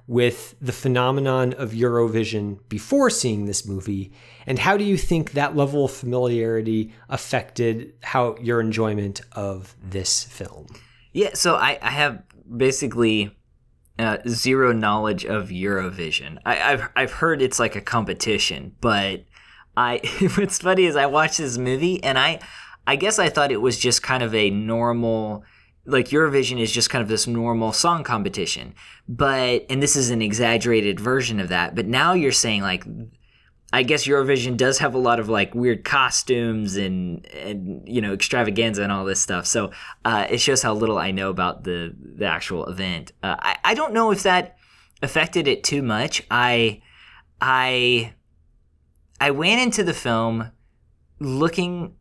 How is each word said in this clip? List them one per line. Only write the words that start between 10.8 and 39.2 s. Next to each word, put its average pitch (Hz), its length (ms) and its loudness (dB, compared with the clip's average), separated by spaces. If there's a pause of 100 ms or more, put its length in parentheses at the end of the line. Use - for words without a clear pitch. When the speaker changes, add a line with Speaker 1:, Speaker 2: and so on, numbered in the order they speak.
Speaker 2:
Yeah, - 220 0
so 170 220 2
I, 135 260 2
I 113 80 -2
have 139 320 -2 (340)
basically, 117 800 2 (640)
uh, 110 200 -2 (100)
zero 127 440 2
knowledge 107 520 0
of 101 240 -4
Eurovision. 90 1000 -4
I, 113 260 0
I've, 127 220 -4
I've 131 180 0
heard 160 300 0
it's 123 160 0
like 117 160 0
a 101 60 -8
competition, 98 1000 -4
but 98 440 0 (520)
I, 120 220 2
<laughs> - 380 -2
what's 202 220 0
funny 185 260 4
is 160 100 4
I 143 120 4
watched 151 320 2
this 127 200 -4
movie 135 460 0
and 135 120 0
I, 147 220 2 (480)
I 131 80 4
guess 202 240 0
I 180 100 4
thought 147 220 2
it 110 100 0
was 120 160 2
just - 260 0
kind 131 200 0
of 113 140 -2
a 104 140 4
normal, 113 920 0 (420)
like, 131 260 0
Eurovision 139 500 2
is 113 100 0
just 117 200 0
kind 127 120 0
of 101 60 -4
this 107 180 0
normal 117 460 0
song 170 320 0
competition. 95 720 -4 (340)
But, 127 600 2
and 131 140 0
this 143 140 2
is 127 140 2
an 117 120 0
exaggerated 110 800 2
version 120 400 0
of 92 80 -2
that, 87 260 0
but 101 120 -2
now 139 260 2
you're 160 180 2
saying, 107 320 0
like, 92 220 -2 (840)
I 127 120 2
guess 143 240 0
Eurovision 131 500 2
does 127 220 2
have 127 160 0
a 127 40 -2
lot 120 220 4
of, 107 80 -4
like, 104 260 0
weird 120 300 0
costumes 117 920 2
and, 92 500 -4
and, 95 600 -10
you 117 140 -2
know, 101 140 -2
extravaganza 107 680 0
and 101 80 0
all 98 140 -2
this 95 160 -2